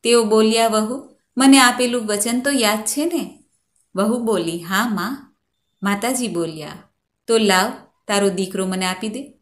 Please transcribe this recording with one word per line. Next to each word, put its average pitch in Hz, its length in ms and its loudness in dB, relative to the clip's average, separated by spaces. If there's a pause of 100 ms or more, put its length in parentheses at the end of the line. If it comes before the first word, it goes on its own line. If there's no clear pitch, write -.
તેઓ 233 200 4
બોલ્યા, 220 440 4
"વહુ, 214 420 -2 (280)
મને 269 220 8
આપેલું 247 460 2
વચન 214 340 -2
તો 285 120 -2
યાદ 220 260 0
છે 285 280 -4
ને?" 330 380 -6 (520)
વહુ 220 280 0
બોલી, 170 380 -2
"હા 190 280 -2
માં." 208 460 -6 (480)
માતાજી 226 440 -2
બોલ્યા, 160 440 -6 (560)
"તો 226 100 2
લાવ, 214 340 4 (360)
તારો 202 220 0
દીકરો 190 380 -4
મને 185 180 -4
આપી 185 240 -4
દે." 254 320 -12